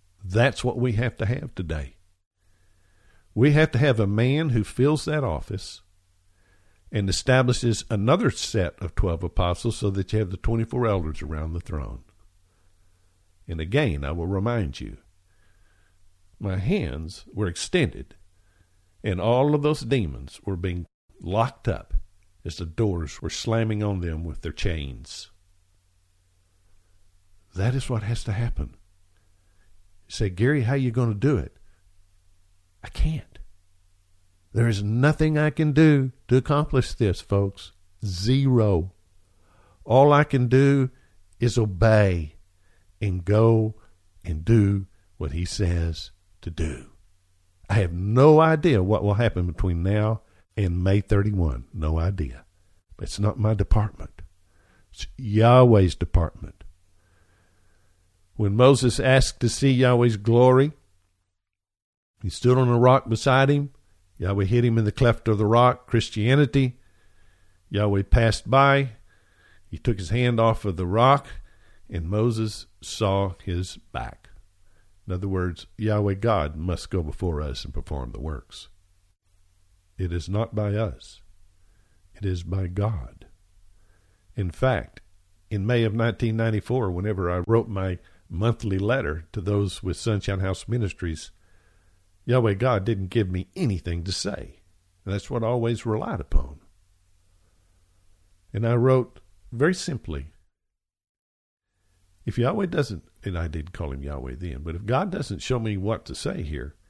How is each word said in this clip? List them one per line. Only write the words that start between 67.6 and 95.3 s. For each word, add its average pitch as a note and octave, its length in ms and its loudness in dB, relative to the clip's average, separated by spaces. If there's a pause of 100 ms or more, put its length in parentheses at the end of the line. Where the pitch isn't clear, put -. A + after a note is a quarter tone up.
Yahweh G2+ 320 2
passed A2 480 2
by. C#3 460 4 (680)
He - 120 -12
took A2+ 200 -2
his F2 120 -8
hand B2 280 0
off A2+ 280 2
of F#2 100 -2
the F2+ 100 -4
rock, B2 400 2 (640)
and E2+ 220 -6
Moses A2 560 -2 (160)
saw G2 600 -2
his F2+ 360 -6
back. - 500 -14 (800)
In F#2+ 60 -8
other F#2 160 -4
words, F#2 380 -4 (100)
Yahweh G#2 380 0
God F#2+ 420 -2
must E2 320 -6
go F#2 140 -2
before D#2 400 -4
us C#2 200 -8
and - 120 -10
perform B1+ 380 -8
the G#1+ 80 -12
works. - 480 -12 (1300)
It F2 160 -2
is F2 160 -6
not G#2+ 240 -4
by G#2 200 -2
us. - 460 -6 (920)
It - 100 -12
is F#2 180 -4
by F2+ 260 -4
God. F#2 580 -6 (1080)
In F#2 160 -4
fact, A2 520 -2 (480)
in G2+ 160 -4
May A#2 180 2
of G#2+ 80 0
nineteen A2+ 460 -2
ninety-four, A2+ 520 -2
whenever F2+ 400 -4
I F2+ 160 -2
wrote A2+ 220 2
my F#2+ 300 -4 (320)
monthly G2 480 -2
letter F#2+ 540 -4
to G#2 100 -8
those G2+ 400 -2
with F2+ 160 -4
Sunshine G2 420 -2
House F#2+ 260 -6
Ministries, F#2 640 -6 (920)
Yahweh A2+ 300 2
God G#2 320 0
didn't G2 220 -2
give F#2+ 220 0
me F#2 240 -4
anything F2 500 -4
to F#2+ 80 -6
say. - 500 -10 (420)
And F#2+ 80 -8
that's G2+ 160 -6
what A#2+ 160 -6